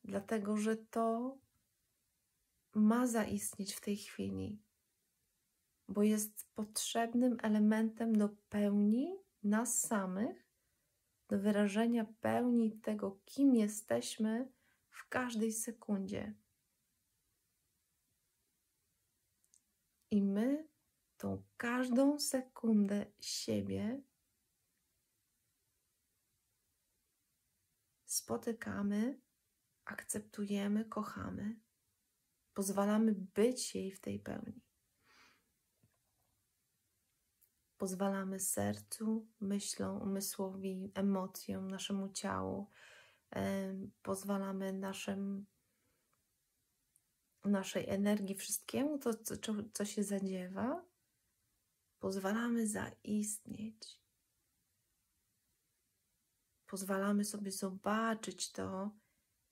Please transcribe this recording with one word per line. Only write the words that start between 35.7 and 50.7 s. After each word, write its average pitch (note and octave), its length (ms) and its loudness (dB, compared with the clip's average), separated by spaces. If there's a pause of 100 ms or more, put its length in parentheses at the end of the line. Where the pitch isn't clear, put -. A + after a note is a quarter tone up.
Pozwalamy F#3+ 640 0
sercu, A3 880 -2 (120)
myślom, G3+ 640 -2
umysłowi, G3 920 -4
emocjom, F#3+ 760 -2
naszemu F#3+ 380 -4
ciału. F#3+ 600 -4 (600)
Em, G3 600 -4 (120)
pozwalamy G3 680 -2
naszym, G3 760 -6 (2000)
naszej G3 440 0
energii, G3+ 460 2
wszystkiemu C#4 640 -2
to, A#3+ 160 0
co, - 220 -8
co, - 160 -4 (200)
co G#3 120 -2
się G#3 200 -2
zadziewa. G3 800 -2 (1120)